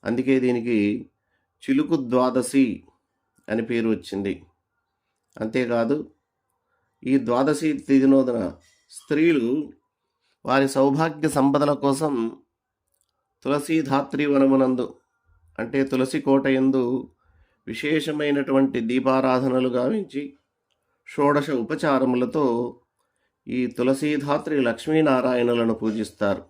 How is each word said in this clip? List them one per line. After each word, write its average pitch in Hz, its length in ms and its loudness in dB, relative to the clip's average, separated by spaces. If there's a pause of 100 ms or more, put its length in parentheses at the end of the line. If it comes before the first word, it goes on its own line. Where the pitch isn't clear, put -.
అందుకే 127 360 0
దీనికి 117 680 0 (540)
చిలుకు 139 320 0 (140)
ద్వాదశి 127 760 0 (640)
అని 113 160 -2
పేరు 117 240 0
వచ్చింది. 98 560 -4 (960)
అంతేకాదు, 117 720 -2 (920)
ఈ 131 140 2
ద్వాదశి 139 560 0
తిథినోదన 135 840 2 (340)
స్త్రీలు 147 840 0 (720)
వారి 135 240 2
సౌభాగ్య 147 600 0
సంపదల 143 440 2
కోసం 139 680 -2 (1000)
తులసీధాత్రి 143 840 -2
వనమునందు, 135 760 2 (600)
అంటే 123 240 -2
తులసి 135 380 -2
కోట 135 260 2
యందు 131 640 0 (560)
విశేషమైనటువంటి 143 1120 0
దీపారాధనలు 127 880 0
గావించి, 143 680 -4 (720)
షోడశ 143 420 0
ఉపచారములతో 127 1300 -2 (680)
ఈ 123 200 -2
తులసీధాత్రి 143 960 -2
లక్ష్మీనారాయణులను 123 1120 2
పూజిస్తారు. 104 760 -4